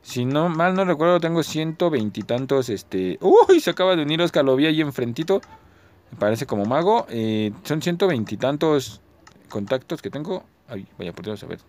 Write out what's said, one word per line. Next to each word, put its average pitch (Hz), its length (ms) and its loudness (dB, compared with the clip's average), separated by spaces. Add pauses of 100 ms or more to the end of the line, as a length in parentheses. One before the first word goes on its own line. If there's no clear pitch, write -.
Si 123 260 -6
no 147 220 0
mal 170 260 0
no 190 100 2
recuerdo, 175 340 2
tengo 165 240 0
ciento 160 480 -2
veinte 110 300 -2
y - 20 -6
tantos, 127 460 -2
este... 92 520 -4
¡Uy! 370 380 8
Se 285 120 0
acaba 185 260 2
de 156 60 0
unir 151 180 0
Oscar, 165 240 2
lo 131 100 4
vi 139 120 4
ahí 156 140 2
enfrentito. 151 600 -2 (720)
Me 120 60 -18
parece 113 280 0
como 104 200 -2
mago. 170 420 2
Eh, 110 440 -2 (120)
son 151 180 -4
ciento 175 240 0
veinte 120 280 0
y 101 40 -10
tantos 143 600 0 (480)
contactos 123 540 -6
que - 80 -8
tengo. 170 340 -8 (240)
Ay, 98 180 -12 (120)
vaya 90 140 -10
por 90 120 -14
Dios, 104 180 -8
a - 40 -16
ver. 85 120 -12 (100)